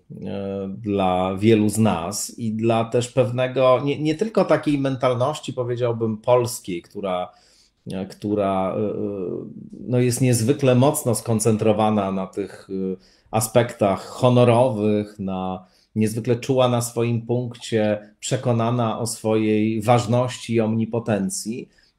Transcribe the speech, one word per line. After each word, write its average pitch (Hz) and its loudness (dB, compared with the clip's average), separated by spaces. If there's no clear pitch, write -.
e, 98 -8
dla 95 0
wielu 107 6
z 101 -2
nas 98 0
i 117 -4
dla 113 0
też 117 -2
pewnego, 127 2
nie, 143 -2
nie 156 0
tylko 208 0
takiej 151 2
mentalności, 131 -2
powiedziałbym, 117 -2
polskiej, 117 0
która, 92 -6
e, 95 -6
która, 98 -2
e, 107 -2
e, 104 -2
no, 123 0
jest 123 0
niezwykle 127 2
mocno 127 2
skoncentrowana 107 0
na 95 -4
tych, - -10
e, 92 -8
aspektach 113 0
honorowych, 117 2
na 92 -6
niezwykle 113 0
czuła 127 2
na 120 2
swoim 117 -2
punkcie, 113 -2
przekonana 117 0
o 117 -4
swojej 110 0
ważności 120 2
i 113 4
omnipotencji, 110 -2